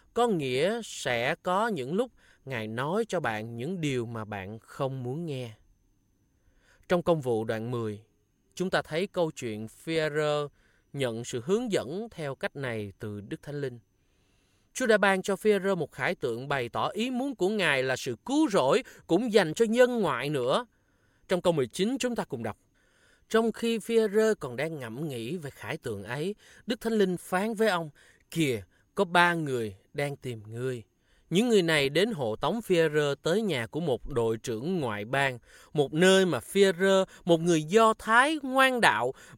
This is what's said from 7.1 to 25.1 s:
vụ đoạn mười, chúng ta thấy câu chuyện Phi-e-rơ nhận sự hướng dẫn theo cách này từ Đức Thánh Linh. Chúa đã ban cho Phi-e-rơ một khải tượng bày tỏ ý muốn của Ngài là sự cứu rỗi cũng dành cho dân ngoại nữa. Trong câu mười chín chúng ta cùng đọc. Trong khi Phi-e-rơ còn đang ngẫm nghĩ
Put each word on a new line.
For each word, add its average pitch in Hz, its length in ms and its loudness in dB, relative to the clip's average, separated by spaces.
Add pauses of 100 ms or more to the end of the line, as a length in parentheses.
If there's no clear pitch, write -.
vụ 120 220 0
đoạn 113 280 -4
mười, 110 280 -6 (560)
chúng 185 140 -4
ta 160 120 0
thấy 170 260 -4
câu 170 240 -2
chuyện 110 360 -8
Phi-e-rơ 151 800 -2 (460)
nhận 120 300 -2
sự 120 220 -6
hướng 214 260 0
dẫn 165 400 -4
theo 143 240 -8
cách - 200 -8
này 113 440 -6
từ 104 220 -10
Đức 135 220 -12
Thánh 147 180 -10
Linh. 127 180 -8 (960)
Chúa - 120 -2
đã 214 120 6
ban 190 240 2
cho 196 140 -2
Phi-e-rơ 196 400 2
một 160 160 -4
khải 139 240 -2
tượng 123 320 -4
bày 135 220 -2
tỏ 117 180 -2
ý 220 240 -4
muốn 254 240 -4
của 180 140 0
Ngài 160 340 2
là 131 120 0
sự 120 200 -6 (100)
cứu 294 240 2
rỗi 180 340 4 (240)
cũng 208 260 2
dành 180 200 4
cho 226 160 2
dân 247 300 4
ngoại 143 300 0
nữa. 151 360 0 (640)
Trong 180 140 0
câu 175 120 4
mười 135 140 0
chín 226 300 -2
chúng 247 180 -2
ta 208 80 -4
cùng 120 200 -8
đọc. 107 140 -8 (720)
Trong 226 220 2
khi 233 280 -2
Phi-e-rơ 220 560 2
còn 123 200 -8
đang 156 240 -4
ngẫm 127 280 -8
nghĩ 127 300 -6